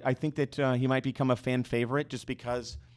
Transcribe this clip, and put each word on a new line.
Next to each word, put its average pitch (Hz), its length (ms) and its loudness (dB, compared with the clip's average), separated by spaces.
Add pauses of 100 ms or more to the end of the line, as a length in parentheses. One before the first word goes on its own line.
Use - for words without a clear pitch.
I 131 80 2
think 147 220 -2
that, 143 240 -2
uh, 131 160 4
he 123 120 2
might 131 160 2
become 131 280 0
a 123 60 4
fan 127 260 0
favorite 123 480 0
just 123 160 -8
because 123 500 -6 (200)